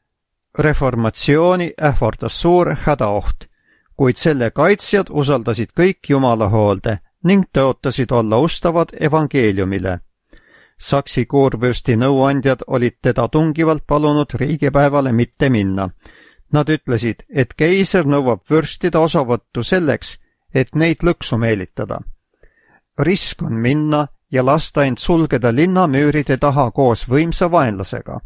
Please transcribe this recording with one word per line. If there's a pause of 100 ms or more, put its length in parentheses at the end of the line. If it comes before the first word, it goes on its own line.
(600)
Reformatsiooni
ähvardas
suur (100)
hädaoht, (500)
kuid
selle
kaitsjad
usaldasid
kõik
Jumala
hoolde (240)
ning (120)
tõotasid
olla
ustavad
evangeeliumile. (800)
Saksi
kuurvürsti
nõuandjad
olid
teda
tungivalt
palunud
riigipäevale
mitte
minna. (640)
Nad
ütlesid,
et
keiser
nõuab
vürstide
osavõttu
selleks, (340)
et
neid
lõksu
meelitada. (1040)
Risk
on
minna (240)
ja
lasta
end
sulgeda
linnamüüride
taha
koos
võimsa
vaenlasega.